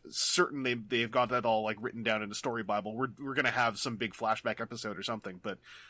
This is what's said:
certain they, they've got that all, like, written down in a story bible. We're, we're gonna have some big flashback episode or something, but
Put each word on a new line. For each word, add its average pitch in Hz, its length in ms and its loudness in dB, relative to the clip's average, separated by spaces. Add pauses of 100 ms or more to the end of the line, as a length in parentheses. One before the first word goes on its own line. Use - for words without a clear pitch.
certain - 540 2
they, 123 120 2
they've 117 360 0
got 123 200 4
that 123 140 2
all, 110 180 4
like, 107 180 0
written 113 220 -6
down 107 200 2
in 104 80 -4
a 104 40 -6
story 117 280 -2
bible. 104 320 -2
We're, 131 140 -2 (100)
we're 135 160 -8
gonna 127 160 2
have 117 280 2
some 117 180 -2
big 107 180 -4
flashback 110 460 0
episode 110 380 -6
or 98 40 -8
something, 104 400 -6
but 98 160 -6 (320)